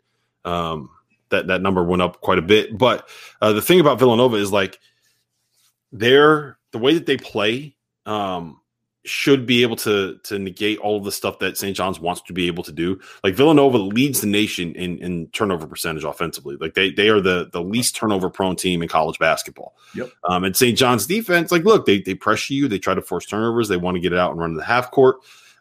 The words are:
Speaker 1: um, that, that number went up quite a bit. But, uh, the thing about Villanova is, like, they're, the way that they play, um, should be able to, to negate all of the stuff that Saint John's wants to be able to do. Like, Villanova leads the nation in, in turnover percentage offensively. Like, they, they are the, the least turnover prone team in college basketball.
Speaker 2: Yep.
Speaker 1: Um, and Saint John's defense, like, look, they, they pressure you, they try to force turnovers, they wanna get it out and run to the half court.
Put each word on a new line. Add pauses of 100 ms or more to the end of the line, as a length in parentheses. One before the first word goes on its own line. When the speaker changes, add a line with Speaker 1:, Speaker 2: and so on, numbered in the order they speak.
(440)
Speaker 1:
um, (400)
that,
that
number
went
up
quite
a
bit.
But, (320)
uh,
the
thing
about
Villanova
is,
like, (1120)
they're, (120)
the
way
that
they
play, (320)
um, (480)
should
be
able
to,
to
negate
all
of
the
stuff
that
Saint
John's
wants
to
be
able
to
do. (240)
Like,
Villanova
leads
the
nation
in,
in
turnover
percentage
offensively.
Like,
they,
they
are
the,
the
least
turnover
prone
team
in
college
basketball. (200)
Speaker 2:
Yep. (140)
Speaker 1:
Um,
and
Saint
John's
defense,
like,
look,
they,
they
pressure
you,
they
try
to
force
turnovers,
they
wanna
get
it
out
and
run
to
the
half
court. (440)